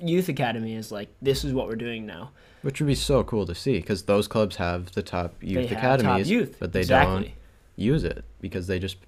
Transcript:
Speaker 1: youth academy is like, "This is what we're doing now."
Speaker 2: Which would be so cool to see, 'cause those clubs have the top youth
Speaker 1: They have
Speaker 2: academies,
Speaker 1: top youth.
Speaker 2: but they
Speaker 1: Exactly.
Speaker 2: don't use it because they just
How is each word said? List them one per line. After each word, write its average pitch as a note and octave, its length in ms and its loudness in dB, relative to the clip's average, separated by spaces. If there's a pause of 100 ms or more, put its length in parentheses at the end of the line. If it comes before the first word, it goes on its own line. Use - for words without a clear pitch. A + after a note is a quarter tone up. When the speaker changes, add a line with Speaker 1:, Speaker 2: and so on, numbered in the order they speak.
Speaker 1:
youth F3 280 0
academy A#2 460 -2
is A2 160 -10
like, G#2 180 -8 (120)
"This C3+ 220 2
is C#3+ 100 -2
what B2 140 -2
we're A2+ 80 -4
doing A2+ 300 -6
now." G2+ 260 -12 (300)
Speaker 2:
Which C#3 180 -4
would D3+ 80 2
be C#3 80 4
so B2+ 280 2
cool G2+ 240 -2
to F2 80 -6
see, A#2 260 0
'cause G2 220 -2
those G2+ 240 2
clubs G#2+ 300 0
have F2+ 360 -2
the G#2 100 -2
top F2 380 -4
youth F2+ 280 -2
Speaker 1:
They G2+ 60 -2
have B2+ 240 4
Speaker 2:
academies, A#2+ 280 4
Speaker 1:
top F3 40 0
youth. A3 280 0
Speaker 2:
but F2 120 -4
they F#2+ 100 0
Speaker 1:
Exactly. F#2 440 6
Speaker 2:
don't - 60 -12 (440)
use A#2+ 280 2
it E2 200 -4 (180)
because F2+ 260 -6
they F#2+ 120 0
just F#2 180 -4 (100)